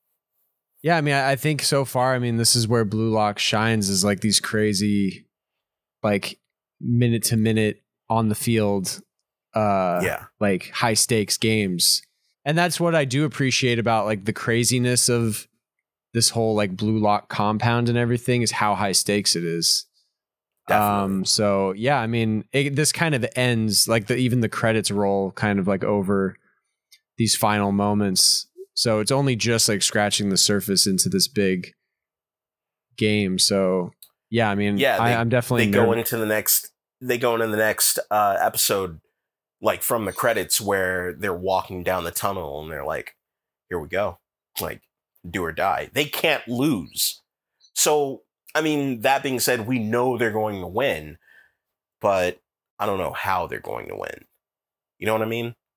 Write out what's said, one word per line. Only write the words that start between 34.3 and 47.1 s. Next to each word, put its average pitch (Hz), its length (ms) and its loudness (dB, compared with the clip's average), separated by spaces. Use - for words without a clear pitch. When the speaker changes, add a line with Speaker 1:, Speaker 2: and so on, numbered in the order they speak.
Speaker 1:
yeah, 113 180 2
I 101 60 0
mean, 101 240 0
Speaker 2:
Yeah, 123 220 2
Speaker 1:
I, 117 100 2
Speaker 2:
they, 120 60 4
Speaker 1:
I'm 117 120 0
definitely 120 380 2
Speaker 2:
they 101 60 0
go 117 200 4
Speaker 1:
ner- 113 60 0
Speaker 2:
into 117 180 -4
the 110 100 -2
next, - 440 0
they 127 180 -2
go 120 160 0
into 113 140 0
the 107 80 -2
next, 107 420 2
uh, 104 300 2
episode, 95 600 -2
like, 98 220 0
from 113 220 0
the 92 80 -4
credits 110 480 -2
where 92 540 -2
they're 98 200 -4
walking 92 480 -4
down 92 220 -2
the 85 80 -6
tunnel 82 500 -6
and 78 80 -12
they're 71 140 -10
like, 76 320 -8
"Here 90 120 -6
we 73 80 -12
go, 90 300 -4
like, - 220 -8
do 92 140 -6
or 82 100 -4
die." 80 400 -4
They 147 120 0
can't 147 420 -2
lose. 123 720 -2